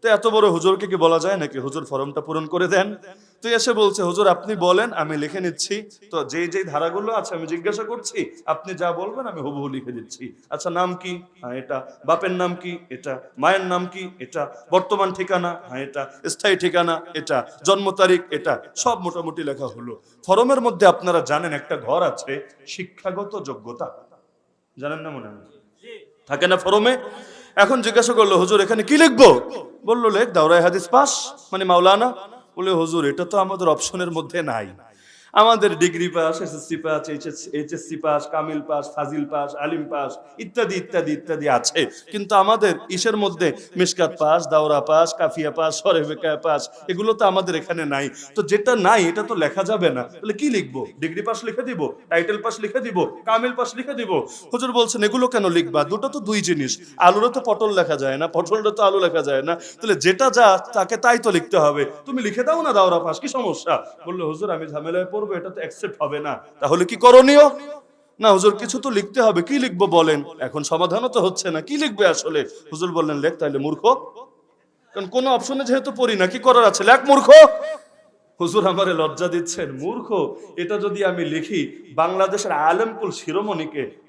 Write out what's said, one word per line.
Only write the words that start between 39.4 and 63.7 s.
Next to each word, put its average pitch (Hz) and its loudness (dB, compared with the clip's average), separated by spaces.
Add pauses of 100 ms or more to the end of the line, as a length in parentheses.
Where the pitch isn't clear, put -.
আলিম 151 -6
পাস, 139 -8 (200)
ইত্যাদি, 196 -4
ইত্যাদি, 170 -4
ইত্যাদি 147 -4
আছে। 127 2 (240)
কিন্তু 202 -6
আমাদের 202 4 (140)
ইসের 196 -2
মধ্যে 180 0 (240)
মিশকাত 175 0
পাস, 156 2
দাওরা 151 2
পাস, 156 2
কাফিয়া 160 -2
পাস, 160 -2
সরেফে 160 0
কায়া 156 -4
পাস, 151 -2 (200)
এগুলো 208 -2
তো 214 0
আমাদের 185 0
এখানে 165 -6
নাই। 143 -4 (260)
তো 208 -2
যেটা 208 0
নাই 196 4
এটা 170 -2
তো 220 -6
লেখা 165 -2
যাবে 180 0
না। 127 -4
বলে, 208 -10
"কি 285 -2
লিখবো? 135 -4 (140)
ডিগ্রি 165 -8
পাস 226 -6
লিখে 233 -8
দিব, 208 -6 (160)
টাইটেল 190 -2
পাস 220 -6
লিখে 214 -4
দিব, 190 -2 (200)
কামিল 233 0
পাস 247 -6
লিখে 254 -10
দিব?" 190 -4 (260)
হুজুর 254 -4
বলছেন, 233 0
"এগুলো 247 2
কেন 214 0
লিখবা? 165 0
দুটো 208 -4
তো 277 -8
দুই 208 -4
জিনিস। 147 -4 (180)
আলুরও 190 6
তো 247 -2
পটল 214 0
লেখা 165 2
যায় 135 -2
না, 156 -2
পটলটা 175 0
তো 214 -2
আলু 196 4
লেখা 165 2
যায় 135 0
না। 165 -2
তাহলে 196 -4
যেটা 185 2
যা 208 6 (140)
তাকে 202 -2
তাই 240 2
তো 233 0
লিখতে 175 0
হবে। 147 2 (220)
তুমি 254 -6
লিখে 208 -4
দাও 320 0
না 302 -2
দাওরা 185 4
পাস, 165 -4
কি 285 -8
সমস্যা?" 175 -4 (240)